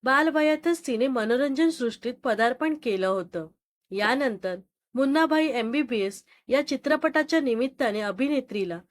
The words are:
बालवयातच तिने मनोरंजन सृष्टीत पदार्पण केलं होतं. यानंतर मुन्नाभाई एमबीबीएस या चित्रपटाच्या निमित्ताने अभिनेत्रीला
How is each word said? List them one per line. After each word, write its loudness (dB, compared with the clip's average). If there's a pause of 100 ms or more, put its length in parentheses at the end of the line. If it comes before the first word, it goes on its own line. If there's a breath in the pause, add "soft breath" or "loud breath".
बालवयातच 2
तिने 0
मनोरंजन 2
सृष्टीत -4
पदार्पण 0
केलं 0
होतं. -4 (440)
यानंतर -2 (380)
मुन्नाभाई 2
एमबीबीएस -2 (240 soft breath)
या 0
चित्रपटाच्या 0
निमित्ताने -2
अभिनेत्रीला -2 (120)